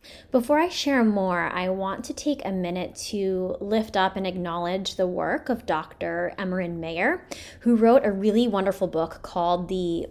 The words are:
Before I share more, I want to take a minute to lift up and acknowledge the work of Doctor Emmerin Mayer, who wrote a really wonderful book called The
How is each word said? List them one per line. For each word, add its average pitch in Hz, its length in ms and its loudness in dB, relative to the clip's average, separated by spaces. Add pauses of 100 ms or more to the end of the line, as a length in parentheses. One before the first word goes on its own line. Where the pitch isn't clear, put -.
(300)
Before 262 300 4
I 349 80 2
share 277 340 2
more, 190 500 2
I 180 180 -2
want 190 340 -4
to - 100 -6
take - 300 -2
a 196 80 -4
minute 180 420 -2 (140)
to 190 520 -2
lift 220 360 0
up 190 180 2
and 202 100 -4
acknowledge 180 680 -4
the 185 140 0
work 180 400 -2
of 247 180 -4
Doctor 170 720 -4
Emmerin 185 380 -4
Mayer, 170 500 -2 (360)
who 240 120 4
wrote 226 320 6
a 208 60 2
really 208 340 2
wonderful 196 400 0
book 160 360 -2
called 175 460 0
The 175 420 -2